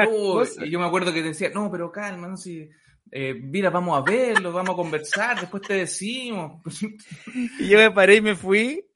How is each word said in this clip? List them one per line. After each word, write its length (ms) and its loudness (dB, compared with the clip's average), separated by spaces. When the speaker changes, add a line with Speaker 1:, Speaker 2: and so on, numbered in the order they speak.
Speaker 1:
una 60 6
Speaker 2:
"Uy", 320 2
Speaker 1:
cosa. 260 -2
Speaker 2:
y 40 -6
yo 100 -2
me 60 0
acuerdo 260 0
que 100 0
decía, 320 -2
"No, 160 -4
pero 220 -6
calma, 340 -10
no 100 -10
sé, 340 -14
eh, 220 -6
mira, 360 -2
vamos 260 0
a 60 2
verlo, 500 0
vamos 220 -2
a 20 -10
conversar, 640 -2
después 220 -8
te 120 -4
decimos". 880 -6
<laughs> 960 -8
Speaker 1:
Y 80 -2
yo 100 6
me 120 8
paré 260 8
y 40 8
me 160 2
fui, 480 0